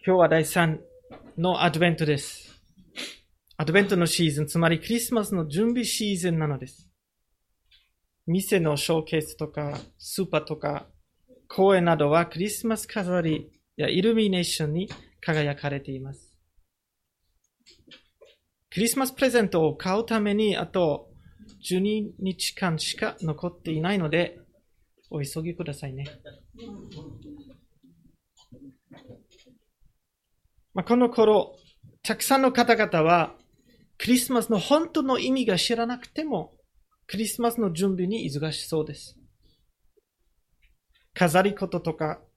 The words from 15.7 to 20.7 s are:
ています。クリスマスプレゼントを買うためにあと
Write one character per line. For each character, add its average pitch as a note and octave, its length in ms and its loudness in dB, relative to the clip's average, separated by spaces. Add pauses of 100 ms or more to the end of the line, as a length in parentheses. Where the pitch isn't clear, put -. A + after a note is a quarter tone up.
て C#3 100 -12
い C3 80 -10
ま C3+ 140 -12
す。 - 200 -20 (2250)
ク E3+ 100 -4
リ A3+ 80 2
ス A#3 100 -2
マ C4+ 80 0
ス C4 60 -8
プ - 80 -8
レ C4+ 80 4
ゼ A#3+ 140 4
ン G3 80 0
ト D#3+ 180 2
を D3+ 80 -4
買 F#3+ 240 -2
う A3+ 60 -4
た A3+ 120 0
め G#3 140 0
に G#3 240 0
あ D#3+ 100 -4
と D#3+ 440 -2 (540)